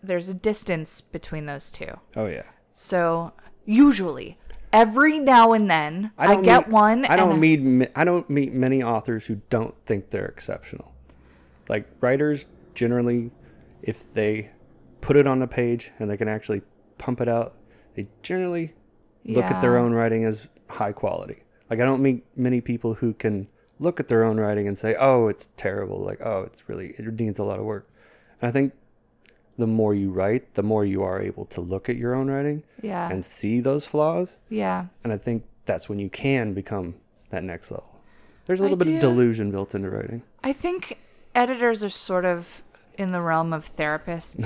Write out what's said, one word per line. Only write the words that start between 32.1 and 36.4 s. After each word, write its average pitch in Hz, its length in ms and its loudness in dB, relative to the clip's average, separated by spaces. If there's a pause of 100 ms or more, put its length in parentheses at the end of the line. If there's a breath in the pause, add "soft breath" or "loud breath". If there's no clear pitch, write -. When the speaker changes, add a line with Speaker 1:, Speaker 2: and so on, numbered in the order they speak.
Speaker 2:
own 135 160 -2
writing 147 320 -4 (180)
Speaker 1:
Yeah. 180 300 -8
Speaker 2:
and 92 140 -6
see 113 360 -2
those 139 260 0
flaws. 165 520 -2 (100)
Speaker 1:
Yeah. 185 380 -4 (180)
Speaker 2:
And 113 80 -4
I 101 60 -4
think 117 260 -6 (220)
that's - 220 -4
when 104 100 -6
you 98 100 -6
can 123 460 -2